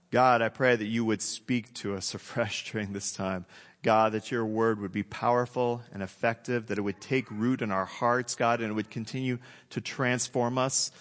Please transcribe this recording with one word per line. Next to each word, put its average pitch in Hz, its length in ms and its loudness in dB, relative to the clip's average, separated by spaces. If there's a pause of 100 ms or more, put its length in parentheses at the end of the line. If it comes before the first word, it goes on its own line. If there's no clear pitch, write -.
God, 123 320 6
I 113 80 2
pray 127 260 4
that 110 80 0
you 113 220 0
would 110 160 2
speak - 540 -4
to 101 200 -6
us - 180 -6
<laughs> - 0 -
afresh - 560 -4
during 104 220 -4
this 98 220 -6
time. 92 320 -4 (380)
God, 110 280 6
that 107 200 -4
your 117 140 0
word 110 360 2
would 95 100 -4
be 101 120 -2
powerful 120 800 0 (120)
and 98 100 -6
effective, 117 640 -2
that 101 100 -2
it 104 40 -2
would 101 180 -4
take - 320 -2
root 117 300 0
in 110 100 -2
our 95 140 0
hearts, 120 500 0
God, 117 240 2
and 110 120 -2
it - 20 -4
would 107 160 -4
continue 123 500 -4 (300)
to - 100 -4
transform 123 760 -2
us 131 440 0